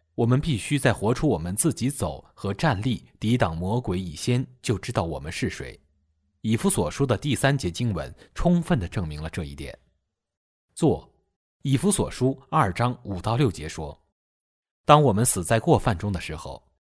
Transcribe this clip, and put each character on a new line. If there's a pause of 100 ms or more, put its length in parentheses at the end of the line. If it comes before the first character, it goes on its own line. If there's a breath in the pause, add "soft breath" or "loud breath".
(140)
我
们
必
须
在
活
出
我
们
自
己
走 (100)
和
站
立， (120)
抵
挡
魔
鬼
以
先 (160)
就
知
道
我
们
是
谁。 (640)
以
弗
所
书
的
第
三
节
经
文 (200 soft breath)
充
分
地
证
明
了
这
一
点。 (960)
做。 (500)
以
弗
所
书 (120)
二
章
五
到
六
节
说 (840)
：“当
我
们
死
在
过
犯
中
的
时
候， (260)